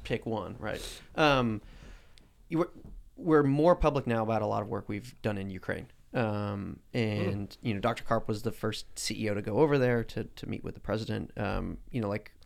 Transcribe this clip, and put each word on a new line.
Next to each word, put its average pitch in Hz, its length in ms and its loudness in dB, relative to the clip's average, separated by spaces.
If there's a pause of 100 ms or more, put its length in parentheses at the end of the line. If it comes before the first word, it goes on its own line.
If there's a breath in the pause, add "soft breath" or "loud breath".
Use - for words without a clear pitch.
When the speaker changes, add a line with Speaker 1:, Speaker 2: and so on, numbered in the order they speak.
Speaker 1:
pick - 240 -4
one, 107 320 -2
right? - 240 -4 (320 loud breath)
Um, 131 480 4 (840 soft breath)
you 160 100 0
were, 170 120 2 (460)
we're 156 280 6
more 151 320 6
public 147 300 4
now 117 180 2
about 110 180 2
a 104 40 2
lot 107 160 0
of 101 60 -6
work 104 200 -6
we've 104 340 -6
done 104 160 0
in 98 100 -4
Ukraine. 92 380 -6 (260)
Um, 104 680 -2 (120)
and, 104 580 0
Speaker 2:
Mm. - 120 -18
Speaker 1:
you 117 120 0
know, 98 60 -4
Doctor 117 240 0
Karp 113 240 2
was 104 140 -2
the 110 100 -2
first - 460 -6
C 110 260 -4
E 107 60 2
O 104 40 0
to 104 80 -2
go 104 160 -2
over 143 200 4
there 120 260 4
to, - 200 -6
to - 240 -12
meet - 160 -6
with - 100 -8
the - 60 -14
president. 110 580 -2
Um, 95 400 -2 (120)
you 123 100 -4
know, 104 80 0
like, 107 240 -6 (140)